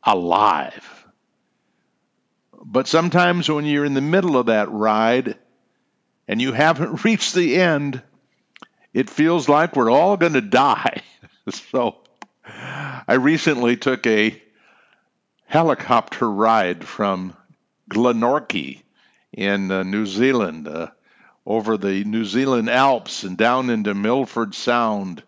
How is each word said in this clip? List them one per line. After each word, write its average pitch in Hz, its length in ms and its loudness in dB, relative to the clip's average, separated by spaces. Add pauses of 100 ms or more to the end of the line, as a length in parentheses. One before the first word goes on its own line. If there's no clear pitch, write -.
alive. 90 1000 0 (1600)
But 123 280 -2
sometimes 175 600 2
when 147 140 -2
you're 147 220 0
in 143 80 -2
the 135 80 0
middle 165 340 0
of 120 120 2
that 107 220 2
ride 110 680 0 (920)
and 113 140 -2
you 131 100 -2
haven't 143 520 0
<laughs> - 20 -2
reached - 280 0
the 165 220 2
end, 143 460 0 (920)
it 131 160 0
feels 160 380 0
like 151 300 2
we're 117 140 4
all 180 260 4
gonna 165 240 2
die. 120 680 2
<laughs> - 40 -20 (600)
So 123 260 -2 (480)
I 131 680 -8
recently 127 640 2
took 127 300 -2
a 107 340 0 (1040)
helicopter 127 840 0
ride 101 560 0
from 92 500 -4 (540)
Glenorchy 117 920 0 (500)
in, 98 400 -2
uh, 95 120 -2
New 101 220 -4
Zealand, 98 640 -2
uh, 80 200 -10 (580)
over 110 300 -2
the 98 280 -2
New 110 200 -4
Zealand 117 460 -2
Alps 127 540 0
and 92 140 -8
down 123 320 2
into 107 240 -2
Milford 113 600 -2
Sound. 107 760 -2